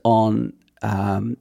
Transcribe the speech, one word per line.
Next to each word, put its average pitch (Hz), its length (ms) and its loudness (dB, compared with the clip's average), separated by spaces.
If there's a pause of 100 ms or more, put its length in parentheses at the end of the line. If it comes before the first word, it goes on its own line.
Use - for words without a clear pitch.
on, 110 480 2 (300)
um, 101 600 -2